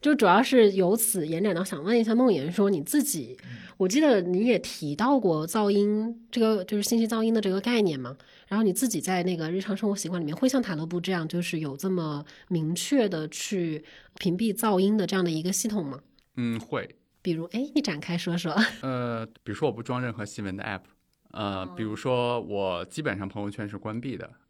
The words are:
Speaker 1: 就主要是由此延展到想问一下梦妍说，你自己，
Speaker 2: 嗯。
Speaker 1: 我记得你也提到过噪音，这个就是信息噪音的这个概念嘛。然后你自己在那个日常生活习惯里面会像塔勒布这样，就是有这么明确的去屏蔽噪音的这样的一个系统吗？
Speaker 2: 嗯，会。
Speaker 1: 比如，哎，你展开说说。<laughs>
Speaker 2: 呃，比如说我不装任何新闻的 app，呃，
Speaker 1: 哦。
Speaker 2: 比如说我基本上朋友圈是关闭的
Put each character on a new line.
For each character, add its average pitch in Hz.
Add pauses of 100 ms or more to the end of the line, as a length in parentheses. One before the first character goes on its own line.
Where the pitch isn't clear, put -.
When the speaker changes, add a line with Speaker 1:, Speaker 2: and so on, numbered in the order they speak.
Speaker 1:
就 294
主 226
要 190
是 240
由 190
此 180
延 160
展 208
到 170
想 156
问 226
一 226
下 220
梦 247
妍 151
说， 196
你 185
自 285
己， 131
Speaker 2:
嗯。 123 (200)
Speaker 1:
我 185
记 220
得 269
你 180
也 240
提 -
到 262
过 160
噪 208
音， 208
这 240
个 220
就 214
是 208
信 226
息 226
噪 220
音 226
的 226
这 208
个 190
概 233
念 160
嘛。 127 (300)
然 196
后 226
你 190
自 254
己 208
在 185
那 180
个 160
日 190
常 196
生 220
活 202
习 165
惯 180
里 160
面 151
会 262
像 262
塔 196
勒 156
布 170
这 185
样， 165
就 170
是 170
有 143
这 190
么 156 (240)
明 160
确 233
的 156
去 160 (340)
屏 175
蔽 220
噪 196
音 202
的 190
这 165
样 185
的 175
一 156
个 185
系 -
统 208
吗？ 135 (380)
Speaker 2:
嗯， 117
会。 - (260)
Speaker 1:
比 175
如， 165
哎， 262
你 294
展 151
开 175
说 170
说。 175 (180)
<laughs> -
Speaker 2:
呃， 120 (200)
比 -
如 -
说 143
我 -
不 113
装 123
任 123
何 104
新 -
闻 95
的 -
app， 98 (480)
呃， 101
Speaker 1:
哦。 92
Speaker 2:
比 113
如 107
说 120
我 95
基 -
本 135
上 98
朋 104
友 101
圈 101
是 104
关 110
闭 123
的 - (220)